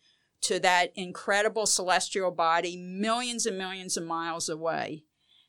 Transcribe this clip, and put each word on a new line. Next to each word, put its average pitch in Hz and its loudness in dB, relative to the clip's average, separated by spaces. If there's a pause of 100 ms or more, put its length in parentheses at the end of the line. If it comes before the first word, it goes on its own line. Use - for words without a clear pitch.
(420)
to 185 0
that 180 4
incredible 202 0
celestial 185 2
body 170 2
millions 220 -2
and 190 -2
millions 185 -6
of 180 -4
miles 165 -4
away. 156 -2 (440)